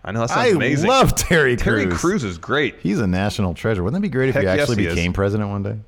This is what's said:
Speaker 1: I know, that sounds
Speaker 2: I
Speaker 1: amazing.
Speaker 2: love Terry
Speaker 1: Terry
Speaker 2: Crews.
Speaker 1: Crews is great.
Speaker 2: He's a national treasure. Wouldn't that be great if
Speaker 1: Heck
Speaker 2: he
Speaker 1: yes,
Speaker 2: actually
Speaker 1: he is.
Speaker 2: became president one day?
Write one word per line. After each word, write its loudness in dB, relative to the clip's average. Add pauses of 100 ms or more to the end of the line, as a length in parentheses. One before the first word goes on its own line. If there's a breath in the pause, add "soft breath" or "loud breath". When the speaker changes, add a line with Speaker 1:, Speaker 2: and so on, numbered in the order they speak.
Speaker 1:
I -8
know, -2
that -2
sounds 0
Speaker 2:
I 2
Speaker 1:
amazing. 2
Speaker 2:
love 4
Terry 2
Speaker 1:
Terry 0
Speaker 2:
Crews. -2
Speaker 1:
Crews 0
is -6
great. -2
Speaker 2:
He's -2
a 0
national 0
treasure. -2
Wouldn't -2
that -2
be -4
great 0
if 0
Speaker 1:
Heck 0
Speaker 2:
he 2
Speaker 1:
yes, 2
Speaker 2:
actually 0
Speaker 1:
he 0
is. -2
Speaker 2:
became 0
president 0
one -4
day? -6 (120)